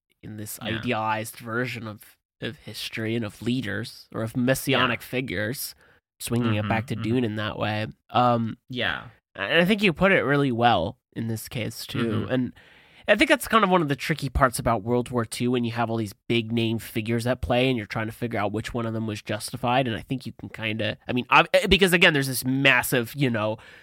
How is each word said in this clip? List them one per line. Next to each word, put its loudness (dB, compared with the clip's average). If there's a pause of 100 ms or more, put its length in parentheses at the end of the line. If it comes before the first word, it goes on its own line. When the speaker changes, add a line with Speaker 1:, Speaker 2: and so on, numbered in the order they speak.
(220)
Speaker 1:
in -12
this -12
Speaker 2:
Yeah. -4
Speaker 1:
idealized -4
version -6
of, -16 (240)
of -10
history -6
and -2
of -12
leaders -4
or -6
of -6
messianic 2
Speaker 2:
Yeah. -16
Speaker 1:
figures, -6 (440)
swinging 0
it -2
back 0
Speaker 2:
Mm-hmm, -
Speaker 1:
to -6
Speaker 2:
mm-hmm. -6
Speaker 1:
Dune 2
in -2
that -4
way. -2 (240)
Um, 4 (140)
Speaker 2:
Yeah. -4 (260)
Speaker 1:
and 2
I 6
think 2
you 6
put 2
it 4
really 2
well 2 (160)
in -4
this -6
case, -8
too. -2
Speaker 2:
Mm-hmm. -6
Speaker 1:
And 0 (540)
I 6
think 4
that's 2
kind 4
of 4
one 6
of 0
the -2
tricky -4
parts 2
about 0
World 0
War -2
Two, -2
when 0
you -2
have -2
all -2
these -4 (120)
big 0
name 0
figures -4
at -2
play 2
and 0
you're -4
trying -6
to -8
figure -6
out -2
which -6
one -4
of -4
them -4
was -6
justified. -2
And -2
I -6
think -8
you -10
can -16
kinda, -4 (100)
I -4
mean, -2
ob-, 6
eh, 2
because 6
again, 6
there's 2
this -4
massive, 2
you 2
know, -2 (240)